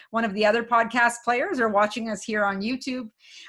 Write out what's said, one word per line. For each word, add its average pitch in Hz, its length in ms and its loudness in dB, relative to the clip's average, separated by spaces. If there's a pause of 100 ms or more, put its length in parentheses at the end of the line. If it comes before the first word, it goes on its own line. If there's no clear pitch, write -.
(100)
one 226 140 0
of 196 100 -2
the 214 100 0
other 220 200 4
podcast 233 600 2
players 262 360 0
or 226 80 2
watching 214 420 0
us 208 140 -8
here 214 200 0
on 196 160 -2
YouTube. 254 480 -6 (400)